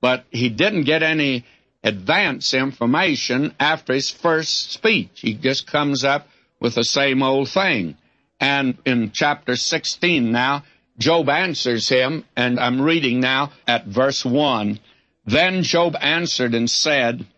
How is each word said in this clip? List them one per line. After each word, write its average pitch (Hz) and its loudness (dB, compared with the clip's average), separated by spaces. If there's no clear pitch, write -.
but 127 2
he 123 0
didn't 165 0
get 151 2
any 143 0
advance 120 -2
information 135 0
after 156 0
his 135 -2
first - -2
speech. - -2
He 110 -4
just 135 -2
comes 143 0
up 139 0
with 120 -2
the 117 0
same 139 2
old 135 0
thing. 131 -2
And 135 0
in 120 0
chapter 147 -2
sixteen 151 -2
now, 131 0
Job 151 2
answers 139 0
him, 131 0
and 123 0
I'm 123 0
reading 143 2
now 131 0
at 120 0
verse 127 0
one. 120 0
"Then 175 2
Job 170 2
answered 143 0
and 117 0
said 127 0